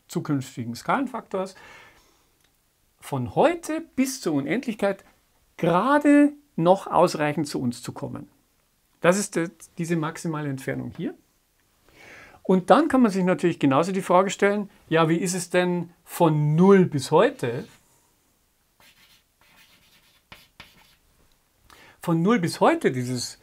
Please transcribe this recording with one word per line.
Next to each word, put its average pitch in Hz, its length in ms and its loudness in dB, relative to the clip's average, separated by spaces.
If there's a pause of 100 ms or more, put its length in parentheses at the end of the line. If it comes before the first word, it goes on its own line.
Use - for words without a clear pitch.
zukünftigen 131 680 -6
Skalenfaktors 202 800 -6 (1500)
von 123 340 -8
heute 320 480 0 (140)
bis 262 240 -4
zur 160 140 -2
Unendlichkeit 196 680 -4 (540)
gerade 294 720 4 (240)
noch 180 320 2
ausreichend 156 600 0
zu - 120 -6
uns 123 220 -6
zu - 100 -12
kommen. - 380 -14 (720)
Das 180 160 4
ist 202 180 -8
de-, 170 160 -4 (260)
diese 170 180 -4
maximale 156 540 -6
Entfernung 135 460 -8
hier. 185 180 -8 (1300)
Und 185 280 2
dann 269 180 6
kann 262 140 2
man 220 100 4
sich 190 120 -2
natürlich 180 360 0
genauso 151 320 2
die 190 100 -4
Frage 185 280 2
stellen, 202 400 -2 (180)
ja, 160 220 2
wie 170 80 0
ist 175 160 -4
es 180 160 -8
denn 180 400 -2 (160)
von 151 500 2
null 185 300 6
bis - 260 -4
heute? 175 560 0 (4000)
Von 165 200 -2
null 214 180 2
bis 170 220 -4
heute 247 300 2
dieses, 127 520 -8